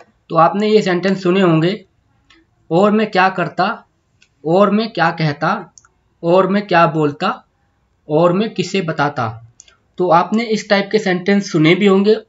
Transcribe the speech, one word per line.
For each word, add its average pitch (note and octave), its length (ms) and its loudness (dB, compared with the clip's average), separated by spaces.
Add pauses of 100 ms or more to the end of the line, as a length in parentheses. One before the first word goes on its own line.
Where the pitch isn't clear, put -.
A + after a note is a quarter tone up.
(300)
तो E3 60 -6
आपने F#3 320 2
ये G#3+ 140 4
sentence F#3+ 420 -2
सुने F#3 180 2
होंगे, F3 440 0 (840)
"और G3+ 200 2
मैं G#3+ 200 0
क्या F#3 180 2
करता, F#3 560 -4 (600)
और F#3 260 2
मैं G#3+ 220 -2
क्या E3+ 180 0
कहता, D#3+ 640 -4 (500)
और F3+ 240 2
मैं G3+ 200 -2
क्या E3+ 200 4
बोलता, D#3 580 -4 (640)
और E3+ 240 2
मैं G#3+ 200 -2
किसे F#3+ 280 -4
बताता।" D3 720 -6 (440)
तो F3+ 120 -2
आपने F3+ 340 2
इस G#3+ 260 -4
type G3+ 220 0
के G#3+ 80 2
sentence G3 520 -2
सुने D#3+ 240 4
भी G3+ 100 0
होंगे G3 300 2 (140)